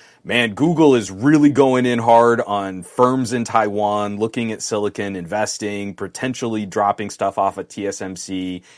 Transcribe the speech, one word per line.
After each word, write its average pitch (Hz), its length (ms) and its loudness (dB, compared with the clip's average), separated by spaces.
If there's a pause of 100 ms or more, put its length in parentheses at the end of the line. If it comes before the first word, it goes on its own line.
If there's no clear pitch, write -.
(240)
man, 113 300 0
Google 151 400 4
is 101 160 0
really 143 400 4
going 127 360 4
in 120 120 0
hard 117 420 6
on 98 420 -4
firms 123 500 0
in 120 120 -2
Taiwan, 104 720 0
looking 113 340 -4
at 101 100 -10
silicon, 104 540 -4
investing, 101 800 -6
potentially 113 720 -6
dropping 101 440 -2
stuff - 280 -4
off 98 200 0
at 92 100 -10
T 101 180 -8
S 98 140 -6
M 95 160 -10
C. 90 460 -8 (160)